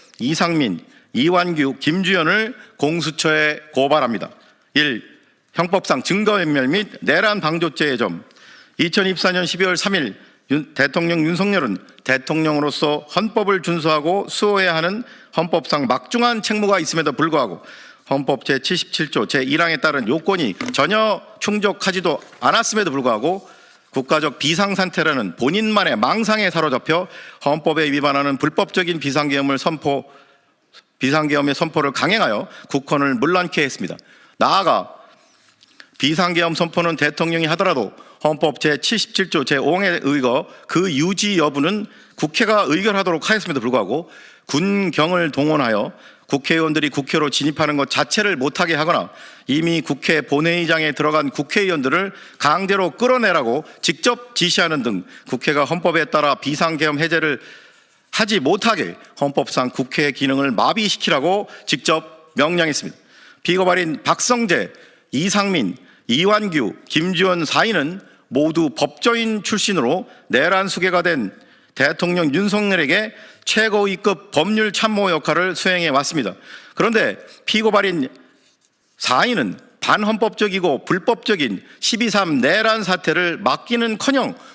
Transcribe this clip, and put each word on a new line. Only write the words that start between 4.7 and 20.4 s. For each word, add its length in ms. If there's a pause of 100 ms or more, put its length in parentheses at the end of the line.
일, 280 (500)
형법상 500
증거인멸 640
및 200 (140)
내란 400
방조죄의 560
점. 260 (540)
이천이십사 540
년 160
십이월 280
삼 200
일 200 (360)
윤-, 240
대통령 500
윤석열은 520 (260)
대통령으로서 960 (160)
헌법을 480
준수하고 680
수호해야 460
하는 280 (320)
헌법상 520
막중한 560
책무가 360
있음에도 320
불구하고, 520 (460)
헌법 360
제칠십칠 680
조 140
제일 360
항에 160
따른 300
요건이 480 (160)